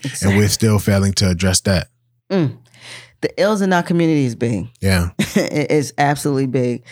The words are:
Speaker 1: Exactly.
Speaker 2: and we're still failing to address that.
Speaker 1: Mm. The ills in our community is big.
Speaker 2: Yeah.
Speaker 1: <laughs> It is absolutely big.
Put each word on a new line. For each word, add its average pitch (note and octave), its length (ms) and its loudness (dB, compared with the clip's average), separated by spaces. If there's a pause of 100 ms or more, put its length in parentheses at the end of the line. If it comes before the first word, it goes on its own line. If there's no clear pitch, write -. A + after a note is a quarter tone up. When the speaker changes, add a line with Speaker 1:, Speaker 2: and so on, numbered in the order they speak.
Speaker 1:
Exactly. G2+ 260 -4
Speaker 2:
and G2 100 4
we're G#2 80 4
still G#2+ 320 2
failing G2 340 2
to G2 160 0
address F#2 320 0
that. F2+ 280 0 (420)
Speaker 1:
Mm. E3 260 0 (640)
The - 80 -2 (100)
ills G3+ 220 2
in F#3+ 100 0
our F3 120 2
community E3 420 2
is A#2 100 -2
big. A#2 320 -2 (120)
Speaker 2:
Yeah. F#2 340 2
Speaker 1:
<laughs> - 220 -2
It D3+ 340 -2
is D3 280 0
absolutely C#3+ 500 0
big. B2 440 -2